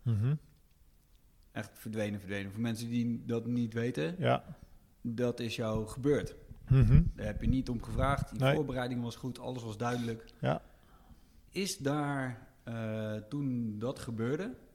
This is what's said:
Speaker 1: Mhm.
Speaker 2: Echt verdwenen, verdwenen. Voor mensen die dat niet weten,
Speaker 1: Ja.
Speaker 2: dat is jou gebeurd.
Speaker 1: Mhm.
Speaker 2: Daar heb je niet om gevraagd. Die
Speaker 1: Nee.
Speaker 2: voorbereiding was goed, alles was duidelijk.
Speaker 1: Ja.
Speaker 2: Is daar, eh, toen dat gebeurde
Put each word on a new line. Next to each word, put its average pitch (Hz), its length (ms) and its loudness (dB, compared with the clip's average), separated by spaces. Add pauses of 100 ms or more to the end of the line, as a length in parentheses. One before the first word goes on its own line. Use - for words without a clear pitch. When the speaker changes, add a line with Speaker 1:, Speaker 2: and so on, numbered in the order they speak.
Speaker 1:
Mhm. 117 340 2 (1160)
Speaker 2:
Echt 110 220 -8
verdwenen, 104 460 -2
verdwenen. 98 320 -6
Voor 110 100 -6
mensen 117 280 -2
die 117 360 0
dat 117 200 -2
niet 120 280 0
weten, 131 460 -2
Speaker 1:
Ja. 127 240 4 (580)
Speaker 2:
dat 120 380 0
is 117 160 -4
jou 110 320 0
gebeurd. 127 480 0 (320)
Speaker 1:
Mhm. 131 340 10 (140)
Speaker 2:
Daar 101 100 -6
heb 104 160 -4
je 113 60 0
niet 127 220 2
om 117 140 -4
gevraagd. 131 460 0
Die - 100 -8
Speaker 1:
Nee. 135 160 6
Speaker 2:
voorbereiding 127 460 -2
was 117 140 -6
goed, 123 240 -8
alles 123 240 -8
was 107 140 -8
duidelijk. 117 480 -2 (160)
Speaker 1:
Ja. 135 200 2 (880)
Speaker 2:
Is 190 280 -4
daar, 139 680 -2 (160)
eh, 110 520 -4
toen 120 640 -4
dat 123 200 -4
gebeurde 135 560 -2 (200)